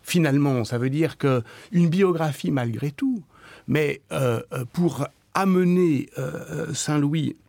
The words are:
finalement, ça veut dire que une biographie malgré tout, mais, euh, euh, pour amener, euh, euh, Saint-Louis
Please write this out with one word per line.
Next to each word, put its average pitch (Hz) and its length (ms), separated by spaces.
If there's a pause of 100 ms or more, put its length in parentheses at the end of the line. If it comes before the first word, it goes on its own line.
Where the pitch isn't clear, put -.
finalement, 143 600
ça 120 140
veut 131 120
dire 151 280
que 131 240 (300)
une 170 160
biographie 165 640
malgré 123 400
tout, 254 320 (420)
mais, 143 360 (100)
euh, 127 280 (120)
euh, 135 200
pour 139 360 (260)
amener, 180 800
euh, - 520
euh, - 60
Saint-Louis 147 600 (140)